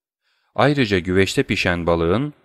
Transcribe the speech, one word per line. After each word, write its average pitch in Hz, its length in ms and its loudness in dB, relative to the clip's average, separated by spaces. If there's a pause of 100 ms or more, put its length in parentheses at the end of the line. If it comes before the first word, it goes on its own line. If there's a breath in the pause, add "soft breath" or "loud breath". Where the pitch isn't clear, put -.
(540)
Ayrıca 127 440 0
güveçte 92 440 0
pişen 90 440 -2
balığın, 87 460 0 (120)